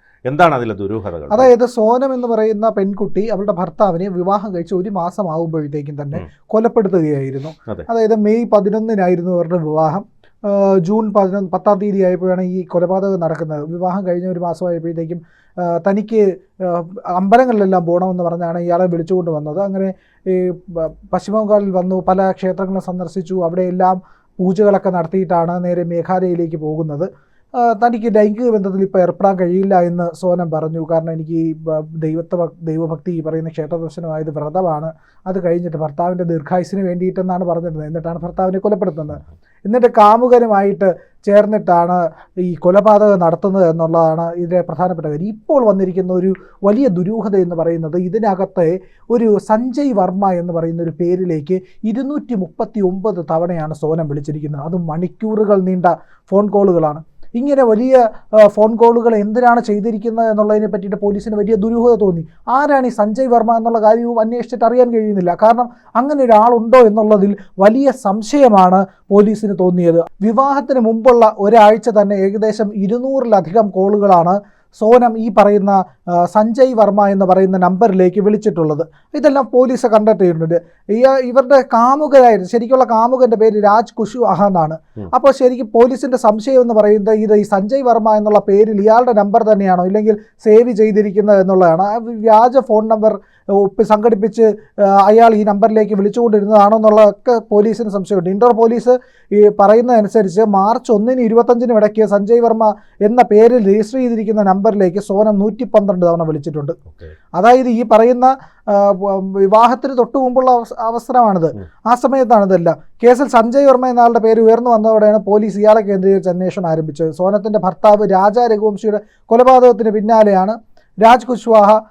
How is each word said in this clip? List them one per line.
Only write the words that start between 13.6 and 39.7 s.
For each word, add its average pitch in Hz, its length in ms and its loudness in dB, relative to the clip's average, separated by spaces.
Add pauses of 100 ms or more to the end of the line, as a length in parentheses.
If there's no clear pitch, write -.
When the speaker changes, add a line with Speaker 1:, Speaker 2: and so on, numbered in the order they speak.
Speaker 2:
വിവാഹം 180 420 -6
കഴിഞ്ഞ 175 220 -4
ഒരു 175 120 -8
മാസമായപ്പോഴത്തേക്കും, 165 800 -8 (400)
ആ, 170 280 -4
തനിക്ക്, 208 480 -2 (280)
ആ, 175 200 -4 (220)
അമ്പലങ്ങളിലെല്ലാം 190 800 0
പോകണമെന്ന് 180 360 -2
പറഞ്ഞാണ് 170 360 -6
ഇയാളെ 175 280 -2
വിളിച്ചുകൊണ്ട് 170 440 -4
വന്നത്. 151 300 -6
അങ്ങനെ 196 340 -6 (360)
ഈ 185 200 -2
പ-, 165 400 -8 (220)
പശ്ചിമ 202 280 -4
ബംഗാളിൽ 202 300 0
വന്നു, 185 380 -4
പല 190 220 0
ക്ഷേത്രങ്ങളും 190 500 -6
സന്ദർശിച്ചു, 180 540 -10
അവിടെയെല്ലാം 185 680 -2 (360)
പൂജകളൊക്കെ 190 520 0
നടത്തിയിട്ടാണ് 175 760 -4
നേരെ 175 180 -2
മേഘാലയയിലേക്ക് 170 720 -4
പോകുന്നത്. 156 520 -6 (480)
ആ, 240 160 0 (140)
തനിക്ക് 233 280 -2
ലൈംഗിക 214 360 2
ബന്ധത്തിൽ 196 320 -2
ഇപ്പോൾ 190 160 -2
ഏർപ്പെടാൻ 180 400 0
കഴിയില്ല 185 420 0
എന്ന് 175 360 -4
സോനം 175 340 -4
പറഞ്ഞു. 160 400 -6
കാരണം 165 220 -4
എനിക്ക് 160 180 -10
ഈ 165 220 -4
ബ-, 156 340 -6 (100)
ദൈവത്തെ 160 400 -6
ഭ-, 170 160 -4 (100)
ദൈവഭക്തി, 160 480 -6
ഈ 170 100 -6
പറയുന്ന 160 280 -8
ക്ഷേത്ര 160 280 -8
ദർശനമായത് 160 540 -10
വ്രതമാണ്, 156 600 -6 (340)
അത് 185 180 -6
കഴിഞ്ഞിട്ട് 175 320 -4
ഭർത്താവിൻ്റെ 175 480 -6
ദീർഘായുസിന് 170 560 -4
വേണ്ടിയിട്ടെന്നാണ് 185 640 -6
പറഞ്ഞിരുന്നത്. 165 420 -6
എന്നിട്ടാണ് 165 320 -10
ഭർത്താവിനെ 185 400 -6
കൊലപ്പെടുത്തുന്നത്. 165 600 -6 (440)
എന്നിട്ട് 233 220 2